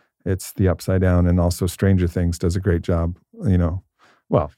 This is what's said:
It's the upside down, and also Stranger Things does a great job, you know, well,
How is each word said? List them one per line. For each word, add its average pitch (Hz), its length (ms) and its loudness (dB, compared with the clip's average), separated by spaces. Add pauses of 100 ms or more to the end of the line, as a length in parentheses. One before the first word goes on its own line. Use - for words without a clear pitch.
(260)
It's - 280 -4
the 101 140 2
upside 90 340 0
down, 90 260 2
and 87 120 2
also 87 280 0
Stranger 92 400 2
Things 87 300 -2
does 87 180 -2
a 90 40 -2
great 90 240 0
job, 87 340 -2 (280)
you 95 120 2
know, 87 240 -2 (480)
well, 87 280 -2